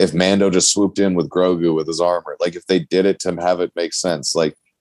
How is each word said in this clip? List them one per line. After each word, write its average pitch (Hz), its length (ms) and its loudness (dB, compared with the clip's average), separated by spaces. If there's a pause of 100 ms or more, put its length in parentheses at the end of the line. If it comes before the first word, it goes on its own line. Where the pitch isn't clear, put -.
If 82 140 2
Mando 98 360 2
just 90 220 2
swooped 101 260 0
in 98 160 2
with 85 140 0
Grogu 85 480 2
with 78 100 -2
his 82 140 -4
armor, 87 400 -2
like, 87 160 -2
if - 100 -16
they 92 140 2
did 92 260 2
it 95 140 0
to 90 200 -4
have 90 200 0
it 85 160 -2
make 85 160 -4
sense, 82 420 -4
like, 80 220 0 (240)